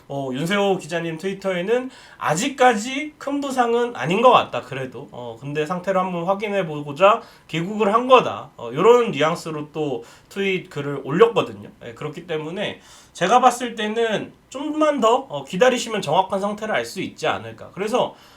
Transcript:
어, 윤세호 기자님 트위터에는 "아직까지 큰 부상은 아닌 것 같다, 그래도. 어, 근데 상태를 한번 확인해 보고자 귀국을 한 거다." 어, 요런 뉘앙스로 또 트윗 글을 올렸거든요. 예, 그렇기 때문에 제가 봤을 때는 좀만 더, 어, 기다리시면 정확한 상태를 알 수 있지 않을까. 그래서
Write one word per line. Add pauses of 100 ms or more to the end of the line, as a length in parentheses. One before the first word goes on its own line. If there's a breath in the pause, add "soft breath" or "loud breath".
어,
윤세호
기자님
트위터에는 (280 loud breath)
"아직까지
큰
부상은
아닌
것
같다,
그래도.
어,
근데
상태를
한번
확인해
보고자 (240 loud breath)
귀국을
한
거다."
어,
요런
뉘앙스로
또 (260 loud breath)
트윗
글을
올렸거든요. (140)
예,
그렇기
때문에 (320 loud breath)
제가
봤을
때는 (180)
좀만
더,
어,
기다리시면
정확한
상태를
알
수
있지
않을까.
그래서 (200 loud breath)